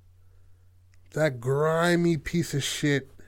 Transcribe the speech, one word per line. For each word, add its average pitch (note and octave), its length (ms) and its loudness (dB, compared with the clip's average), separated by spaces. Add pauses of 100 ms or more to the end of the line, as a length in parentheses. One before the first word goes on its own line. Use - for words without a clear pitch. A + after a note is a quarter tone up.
(1120)
That D3 280 0
grimy E3 760 2
piece - 380 -4
of C3+ 80 -2
shit, - 480 -2 (160)